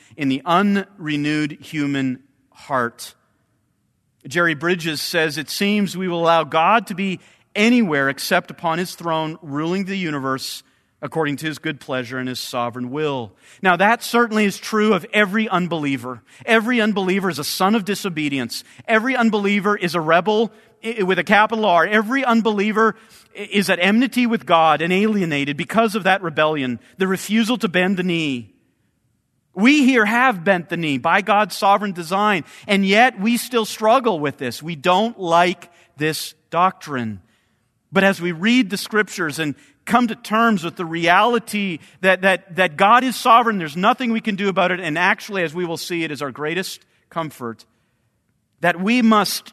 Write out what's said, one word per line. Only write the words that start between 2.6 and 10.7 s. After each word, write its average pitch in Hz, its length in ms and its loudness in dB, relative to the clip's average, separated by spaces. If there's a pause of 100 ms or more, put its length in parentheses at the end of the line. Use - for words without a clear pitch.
Jerry 165 280 0
Bridges 160 480 -4
says, 160 340 -2
"It 151 140 -10
seems 202 480 -2
we 185 100 -6
will 170 140 -4
allow 165 220 2
God 165 420 2
to 202 80 -12
be 185 260 -6 (340)
anywhere 208 540 2
except 139 420 -2
upon 165 280 -4
his 180 160 -6
throne, 160 480 -4
ruling 160 420 -4
the 196 140 -6
universe 139 640 -6 (400)